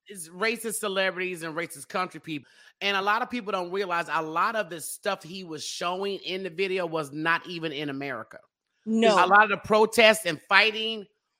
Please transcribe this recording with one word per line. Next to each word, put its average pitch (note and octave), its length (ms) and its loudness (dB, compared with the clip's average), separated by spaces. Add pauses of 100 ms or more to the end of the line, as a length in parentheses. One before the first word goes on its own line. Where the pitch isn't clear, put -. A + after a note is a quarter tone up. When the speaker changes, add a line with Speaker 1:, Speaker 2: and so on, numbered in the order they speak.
Speaker 1:
it's F3+ 220 -16
racist G#3+ 500 -4
celebrities F#3 640 -2
and E3 120 -6
racist D#3+ 320 -8
country F3+ 320 -6
people. D3+ 300 -10 (320)
And G3 160 0
a F#3+ 40 0
lot G#3 200 0
of A#3+ 80 -6
people G#3+ 220 -6
don't F#3 200 -2
realize F3 400 -2
a D#3+ 120 0
lot F3 320 -2
of G3+ 160 -4
the E3 100 -12
stuff - 400 -6
he F#3 220 -12
was D#3 200 -10
showing F#3 640 -4
in F#3 160 -6
the F#3+ 80 -6
video F#3 380 -2
was D#3 260 -4
not D#3+ 320 -2
even E3 260 -6
in D3 200 -6
America. C3+ 480 -10 (480)
Speaker 2:
No. A3 360 6
Speaker 1:
A F3+ 40 2
lot G3+ 160 10
of G#3+ 60 2
the G3+ 80 0
protests G#3+ 680 6
and D#3+ 240 -2
fighting G#3+ 560 4 (340)